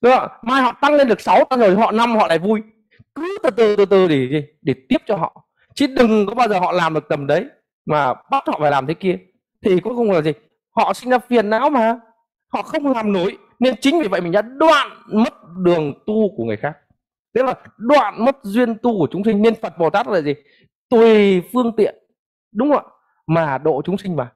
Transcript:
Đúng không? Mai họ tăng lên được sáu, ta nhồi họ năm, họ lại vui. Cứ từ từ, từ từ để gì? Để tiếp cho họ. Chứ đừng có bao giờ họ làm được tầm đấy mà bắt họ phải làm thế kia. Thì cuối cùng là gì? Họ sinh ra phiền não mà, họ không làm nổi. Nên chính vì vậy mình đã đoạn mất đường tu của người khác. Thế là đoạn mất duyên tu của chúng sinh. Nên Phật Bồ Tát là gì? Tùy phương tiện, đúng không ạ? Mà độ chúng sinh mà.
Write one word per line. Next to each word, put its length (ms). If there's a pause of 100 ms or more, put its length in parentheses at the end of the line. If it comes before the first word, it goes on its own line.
Đúng 120
không? 160 (140)
Mai 200
họ 100
tăng 220
lên 140
được 120
sáu, 240
ta 120
nhồi 180
họ 180
năm, 240
họ 120
lại 100
vui. 240 (520)
Cứ 280
từ 80
từ, 260
từ 80
từ 240
để 220
gì? 140 (180)
Để 120 (140)
tiếp 180
cho 100
họ. 280 (300)
Chứ 120
đừng 400
có 80
bao 140
giờ 100
họ 140
làm 220
được 140
tầm 180
đấy 180 (420)
mà 280 (160)
bắt 160
họ 140
phải 100
làm 160
thế 80
kia. 240 (440)
Thì 180
cuối 160
cùng 140
là 120
gì? 100 (440)
Họ 180
sinh 160
ra 80
phiền 320
não 200
mà, 300 (480)
họ 140
không 300
làm 200
nổi. 260 (200)
Nên 220
chính 200
vì 80
vậy 120
mình 120
đã 100
đoạn 480 (160)
mất 280 (220)
đường 380 (120)
tu 300
của 80
người 120
khác. 160 (640)
Thế 80
là 120 (220)
đoạn 480
mất 180
duyên 400
tu 160
của 120
chúng 140
sinh. 180
Nên 200
Phật 160
Bồ 120
Tát 160
là 140
gì? 140 (540)
Tùy 540 (100)
phương 240
tiện, 180 (580)
đúng 180
không 160
ạ? 60 (340)
Mà 320
độ 260
chúng 140
sinh 180
mà. 180